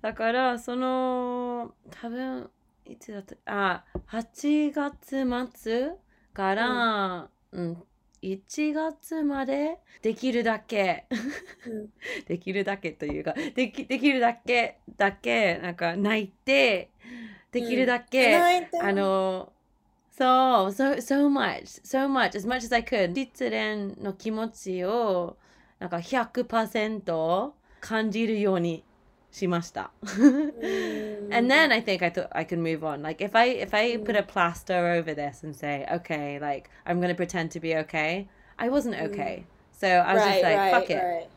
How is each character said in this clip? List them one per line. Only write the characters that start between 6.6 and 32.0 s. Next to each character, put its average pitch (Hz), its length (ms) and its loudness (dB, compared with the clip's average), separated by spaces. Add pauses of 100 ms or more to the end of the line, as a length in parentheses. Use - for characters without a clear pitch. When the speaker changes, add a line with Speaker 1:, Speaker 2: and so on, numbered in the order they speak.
Speaker 2:
う 180 80 -6
ん。 - 20 -4
Speaker 1:
う 170 80 -4
ん、 170 120 -12 (380)
一 196 520 -4
月 320 500 -4
ま 277 220 0
で 294 340 -2 (220)
で 220 120 0
き 247 180 -2
る 233 120 0
だ 220 160 0
け、 190 480 -2 (580)
Speaker 2:
う 240 40 -12
ん。 214 200 -8 (180)
Speaker 1:
<laughs> 190 200 -8
で 170 100 -4
き 185 140 -8
る 196 140 0
だ 202 120 -4
け 170 140 -8
と - 140 -10
い 151 160 -4
う - 20 -8
か、 160 100 -4 (220)
で 254 160 0
き-、 - 160 -10
で 262 100 -2
き 269 140 2
る 262 80 2
だ 233 140 4
け、 240 460 -2 (180)
だ 196 160 2
け、 214 500 2
な 180 80 -6
ん 170 40 -8
か 170 200 -2
泣 208 280 2
い 190 40 -6
て、 262 640 2 (600)
で 240 100 -2
き 233 140 -2
る 262 100 4
だ 240 160 2
け、 247 340 4
Speaker 2:
う - 20 8
ん。 349 40 6
泣 349 240 4
い - 40 -18
て。 339 100 -4
Speaker 1:
あ 202 120 0
の、 190 640 0 (580)
そ - 140 0
う、 - 20 6 (400)
so、 269 300 0
so 277 320 2
much, - 540 -2
so 269 240 0
much, 254 300 2
as 196 80 -6
much 247 120 -2
as 233 180 -2
I 233 80 4
could. 190 320 0
失 262 340 -4
恋 214 540 -4
の 196 100 -4
気 220 180 -6
持 220 180 -4
ち 185 340 -6
を、 190 540 0 (420)
な 180 80 -8
ん - 20 -8
か 175 120 -4
百 240 440 -2
パ 233 180 0
ー 220 40 -2
セ 214 220 -2
ン 214 120 -6
ト、 180 540 0 (260)
感 220 300 -2
じ 226 160 0
る 220 140 0
よ 196 140 4
う 175 60 2
に 170 240 -2 (460)
し - 160 -4
ま 175 140 0
し 170 100 -12
た。 - 200 -8 (120)
<laughs> 262 500 4
Speaker 2:
う - 140 -10
ん。 220 240 -2 (400)
Speaker 1:
And 233 180 4
then 294 220 6
I 226 100 2
think 185 220 -2